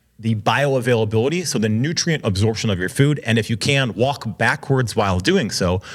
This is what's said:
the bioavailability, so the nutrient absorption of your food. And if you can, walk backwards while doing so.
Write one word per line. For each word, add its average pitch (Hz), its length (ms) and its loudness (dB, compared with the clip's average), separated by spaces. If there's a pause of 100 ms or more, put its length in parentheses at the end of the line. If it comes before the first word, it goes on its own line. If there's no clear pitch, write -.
(220)
the 113 140 0
bioavailability, 123 1120 0
so - 100 -2
the 107 120 2
nutrient 143 560 0
absorption 107 440 0
of 95 80 0
your 90 120 -2
food. 143 360 2
And 113 140 2
if 104 100 -2
you 120 60 -2
can, 135 380 0
walk 113 440 -4
backwards 127 560 0
while 98 280 2
doing 156 280 0
so. 92 320 0 (140)